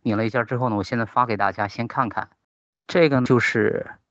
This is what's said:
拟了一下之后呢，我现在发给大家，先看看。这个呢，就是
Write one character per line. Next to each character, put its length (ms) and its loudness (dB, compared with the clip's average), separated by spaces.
拟 100 -2
了 120 0
一 40 -2
下 160 -2
之 100 -6
后 140 -2
呢， 80 -2
我 60 0
现 140 -6
在 60 -2
发 220 0
给 100 -2
大 160 0
家， 160 -4
先 220 -8
看 180 -2
看。 220 -8
这 220 4
个 100 4
呢， 60 2
就 120 6
是 580 0